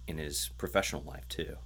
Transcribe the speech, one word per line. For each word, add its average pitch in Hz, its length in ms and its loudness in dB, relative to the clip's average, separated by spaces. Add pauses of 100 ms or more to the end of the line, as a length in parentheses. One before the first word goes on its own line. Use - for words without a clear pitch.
in 82 100 -2
his 73 400 0
professional 87 440 4
life, 69 260 -8
too. 76 380 -2